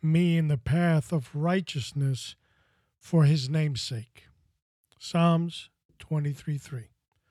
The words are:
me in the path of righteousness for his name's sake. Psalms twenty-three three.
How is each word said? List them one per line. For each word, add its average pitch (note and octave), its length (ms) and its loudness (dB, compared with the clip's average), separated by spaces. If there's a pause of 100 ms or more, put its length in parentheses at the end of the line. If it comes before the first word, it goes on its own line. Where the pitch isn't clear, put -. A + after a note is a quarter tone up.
me E3 360 2
in D#3+ 100 2
the D3 100 0
path D#3+ 560 0
of D3 220 -4
righteousness D3 1000 -2 (600)
for - 280 2
his C#3 260 4
name's D3+ 320 -2
sake. - 460 -10 (680)
Psalms E3+ 720 0 (300)
twenty-three D3 600 -4
three. B2+ 320 -14 (400)